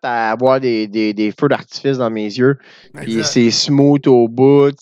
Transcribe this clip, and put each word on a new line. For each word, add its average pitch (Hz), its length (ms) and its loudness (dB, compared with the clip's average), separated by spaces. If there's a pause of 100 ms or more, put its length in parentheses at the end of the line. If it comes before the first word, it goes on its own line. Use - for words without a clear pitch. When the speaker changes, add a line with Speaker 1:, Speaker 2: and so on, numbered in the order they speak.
Speaker 1:
à 117 260 -4
avoir 127 300 0
des, 113 260 -2
des, 107 260 -2
des 104 200 -4
feux 143 160 -2
d'artifice 135 500 -4
dans 120 120 -4
mes 107 160 -6
yeux. 127 300 0 (380)
Puis 110 240 -8
Speaker 2:
Exact. 110 100 -2
Speaker 1:
c'est 117 220 2
smooth 143 560 2
au 123 220 4
bout, 139 420 4
tu 143 120 -8